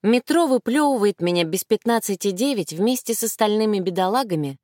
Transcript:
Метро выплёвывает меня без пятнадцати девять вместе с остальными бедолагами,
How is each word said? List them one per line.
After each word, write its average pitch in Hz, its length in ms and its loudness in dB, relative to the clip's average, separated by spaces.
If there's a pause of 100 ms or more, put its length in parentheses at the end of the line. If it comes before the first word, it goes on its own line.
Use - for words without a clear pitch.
Метро 247 420 2
выплёвывает 254 720 2
меня 175 260 0
без 165 180 -4
пятнадцати 214 640 -2
девять 202 420 -2
вместе 226 440 -2
с - 80 -4
остальными 214 560 0
бедолагами, 185 840 -2